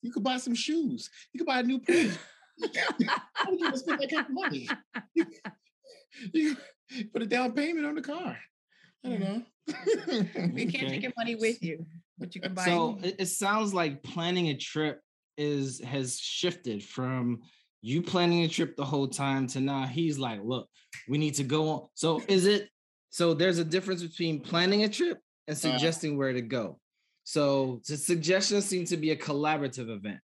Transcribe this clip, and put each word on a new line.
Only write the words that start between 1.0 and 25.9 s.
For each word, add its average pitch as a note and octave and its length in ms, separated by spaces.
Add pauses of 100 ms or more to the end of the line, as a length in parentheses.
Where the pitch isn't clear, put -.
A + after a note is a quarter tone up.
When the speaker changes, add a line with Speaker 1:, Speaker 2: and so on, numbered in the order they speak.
Speaker 1:
You B3+ 60
could E4 80
buy B3+ 140
a - 20
new B3 180
purse. C#4+ 380 (200)
Speaker 2:
<laughs> - 200
Speaker 1:
Why - 920
would F4 100
you C#4+ 160
spend D4+ 240
that C#4 100
kind D#4 160
of C#4 60
money? B3 360 (460)
You, E4 120 (1040)
you D4+ 240 (560)
put A3+ 100
a A3+ 40
down A#3+ 260
payment D4 340
on D4 80
the D4+ 80
car." D4+ 360 (680)
I B3+ 40
don't A#3 120
Speaker 2:
Yeah. G3 180
Speaker 1:
know. A#3+ 40 (260)
<laughs> A3 880
Speaker 2:
You - 100
can't F3 220
Speaker 3:
Okay. - 20
Speaker 2:
take - 120
your B3+ 140
money A#3 200
with A3 260
you, E3 240 (320)
but F3 160
you F#3 60
can F#3 140
buy F3+ 100
Speaker 3:
So F3 380
Speaker 2:
it. - 20
Speaker 3:
it, F#3 160
it F#3 60
sounds G3+ 480
like D#3 280
planning F3 460
a C#3+ 80
trip D#3 440 (360)
is, C#3 440
has C3+ 380
shifted B2+ 640
from B2+ 600 (380)
you C3+ 220
planning F3 400
a E3 60
trip E3 280
the C#3+ 80
whole C#3 240
time C3+ 400
to C3 120
now C3+ 260
he's D3 320
like, A#2+ 240
"Look, A#2 260 (400)
we C#3 100
need D3+ 160
to C#3+ 100
go D#3 240
on." D3+ 260
So D#3+ 340
is F#3+ 180
it, G#3 240 (400)
so E3+ 240
there's E3+ 240
a E3+ 60
difference F#3 380
between E3 380
planning F#3 420
a A3 60
trip E4+ 320 (260)
and D3+ 100
Speaker 1:
Uh-huh. D3 160
Speaker 3:
suggesting D3+ 440